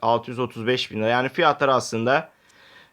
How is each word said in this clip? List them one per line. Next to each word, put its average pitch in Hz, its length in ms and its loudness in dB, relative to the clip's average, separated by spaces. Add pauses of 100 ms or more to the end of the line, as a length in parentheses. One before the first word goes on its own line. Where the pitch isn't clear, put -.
altı 117 300 0
yüz 120 80 -10
otuz 120 280 -4
beş 123 240 -2
bin 110 60 -6
lira. 110 100 0
Yani 127 220 2
fiyatlar 147 400 2
aslında, 123 640 0 (600)